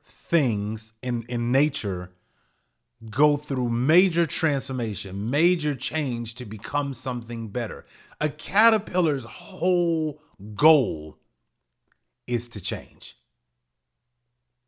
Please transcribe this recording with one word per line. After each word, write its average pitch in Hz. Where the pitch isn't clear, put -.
things 110
in, 120
in 120
nature 104
go 147
through 127
major 160
transformation, 117
major 151
change 120
to 127
become 135
something 117
better. 110
A 156
caterpillar's 175
whole 165
goal 101
is 120
to -
change. -